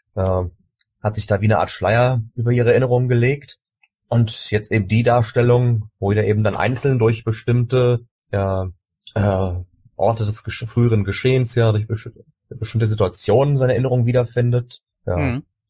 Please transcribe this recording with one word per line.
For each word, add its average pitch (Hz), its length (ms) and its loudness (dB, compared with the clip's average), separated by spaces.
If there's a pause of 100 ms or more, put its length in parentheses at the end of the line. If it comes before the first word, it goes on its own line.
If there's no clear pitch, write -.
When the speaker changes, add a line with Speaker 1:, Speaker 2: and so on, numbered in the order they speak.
(160)
Speaker 1:
äh, 92 280 0 (580)
hat 107 140 -4
sich - 120 -6
da 101 140 0
wie 101 40 0
eine 104 140 2
Art 90 100 -2
Schleier 117 540 0 (120)
über 117 160 -2
ihre 120 200 2
Erinnerungen 123 360 2
gelegt. 123 520 -2 (480)
Und 117 440 0
jetzt 104 220 -4
eben 104 140 0
die 110 160 2
Darstellung, 120 880 2 (100)
wo 98 120 0
jeder 104 140 2
eben 104 180 2
dann 104 140 0
einzeln 127 420 0
durch 113 240 2
bestimmte, 123 800 0 (260)
ja, 95 380 -2 (440)
äh, 95 400 0 (420)
Orte 110 300 0
des 107 180 -6
gesch-, - 240 -10
früheren 113 380 2
Geschehens, 127 500 0
ja, 113 160 2
durch 107 160 -2
besch-, 110 240 -8 (380)
bestimmte 110 380 -4
Situationen 107 720 0
seine 127 160 2
Erinnerungen 123 320 0
wiederfindet. 123 760 -2 (240)
Ja, 90 120 -4
Speaker 2:
Mhm. 135 260 -2 (260)